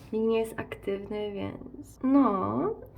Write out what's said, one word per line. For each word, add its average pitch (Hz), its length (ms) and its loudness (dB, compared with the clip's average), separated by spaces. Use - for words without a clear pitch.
nikt 220 140 2
nie 226 120 4
jest 226 220 -4
aktywny, 202 720 -6
więc - 720 -10
no, 226 580 4